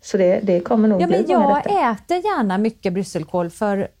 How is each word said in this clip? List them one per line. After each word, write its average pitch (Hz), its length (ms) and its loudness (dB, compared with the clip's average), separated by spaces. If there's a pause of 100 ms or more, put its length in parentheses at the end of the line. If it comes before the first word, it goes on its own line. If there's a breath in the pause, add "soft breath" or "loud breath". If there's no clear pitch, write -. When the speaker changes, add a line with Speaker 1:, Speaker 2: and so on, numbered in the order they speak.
Speaker 1:
Så - 160 -6
det, 185 260 4
det 185 160 2
kommer 220 280 2
nog 196 140 2
Speaker 2:
Ja, 180 60 0
Speaker 1:
bli 175 200 2
Speaker 2:
men 349 120 2
Speaker 1:
många 285 100 4
Speaker 2:
jag 285 80 2 (340)
Speaker 1:
rätter. - 0 -
Speaker 2:
äter 269 260 -4
gärna 311 400 -2
mycket 214 360 -2
brysselkål 175 560 -4
för 196 380 -4 (120)